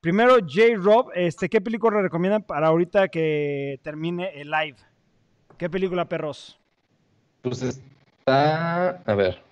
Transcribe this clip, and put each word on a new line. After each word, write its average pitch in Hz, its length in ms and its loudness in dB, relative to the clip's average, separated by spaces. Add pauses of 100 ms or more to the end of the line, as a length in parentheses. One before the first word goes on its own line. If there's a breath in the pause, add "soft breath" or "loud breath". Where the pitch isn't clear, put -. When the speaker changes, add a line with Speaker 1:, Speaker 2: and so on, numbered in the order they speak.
Speaker 1:
Primero, 220 400 4
J 214 360 2
Rob, 208 380 4
este, 175 340 -2
¿qué 220 120 2
película 214 400 0
recomiendan 185 440 -2
para 156 240 -2
ahorita 180 400 2
que 147 760 -4
termine 170 480 -6 (100)
el 143 80 -16
live? 156 280 -4 (800)
¿Qué 170 120 -8
película, 185 400 -4
perros? 156 520 -10 (840)
Speaker 2:
Pues 123 200 -6
está, 160 1400 -2
a 107 100 0
ver. 95 380 0